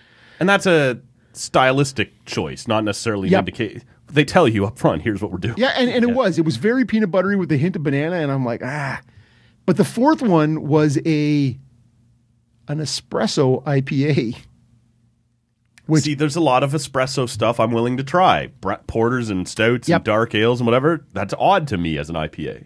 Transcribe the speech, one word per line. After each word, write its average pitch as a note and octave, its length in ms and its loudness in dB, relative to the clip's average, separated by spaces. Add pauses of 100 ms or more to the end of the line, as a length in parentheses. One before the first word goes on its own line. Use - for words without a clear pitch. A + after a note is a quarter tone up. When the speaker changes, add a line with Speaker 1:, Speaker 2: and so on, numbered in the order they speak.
(400)
Speaker 1:
And E3 80 0
that's G3 200 2
a C#3+ 320 2 (320)
stylistic C3 920 0
choice, D#2 420 -6
not A2 160 0
necessarily G2+ 460 -4
an - 20 6
Speaker 2:
Yep. F#2+ 160 2 (120)
Speaker 1:
indica-, A2 220 -6 (300)
they D3 120 2
tell D#3+ 240 4
you G#2 200 2
up - 100 -8
front, F2+ 240 0
"Here's G#2 200 -2
what G2+ 100 -6
we're F2+ 80 -6
doing." A#2 180 -4
Speaker 2:
Yeah, B3 180 0
and, B3 140 2
and A#3+ 160 2
Speaker 1:
Yeah. A#3+ 60 0
Speaker 2:
it A#3 40 -2
was. G3+ 220 0
It E3 80 2
was C#3 120 -2
very A3+ 280 0
peanut G#3+ 240 0
buttery F#3+ 260 0
with F3 160 -2
a D3+ 60 2
hint E3+ 180 0
of E3+ 80 -6
banana, D3+ 340 -2
and D3 140 -2
I'm C3+ 140 -2
like, A#2 180 -4
"Ah." C3+ 380 -6 (640)
But F#3 120 2
the F#3 80 4
fourth D4 360 2
one D#3 460 2
was D3+ 380 2
a D3 520 0 (1080)
an D3 120 -6
espresso D3+ 880 -2
I C#3 160 0
P C#3 260 -2
A. C3+ 260 0 (1500)
Which D#3 180 2
Speaker 1:
See, D3 100 -2
there's D3 240 -2
a F3 40 0
lot C3 220 4
of C#3 80 -2
espresso C3 560 -2
stuff A2+ 320 -2
I'm A2+ 120 2
willing A#2+ 260 -2
to C3+ 80 -6
try. C3+ 420 2 (140)
Br-, G2 140 -4 (120)
porters A#2 420 0
and F#2 160 -2
stouts A#2 440 0
Speaker 2:
Yep. E3+ 80 4
Speaker 1:
and - 80 -2
dark A2 280 0
ales A#2 280 2
and B2 40 0
whatever. C3+ 460 2
That's G2 260 -6
odd D#3+ 300 2
to G#2 100 -4
me E2 200 -2
as D2+ 120 -6
an E2+ 60 -6
I D#2 140 -4
P D2+ 180 -10
A. - 180 -12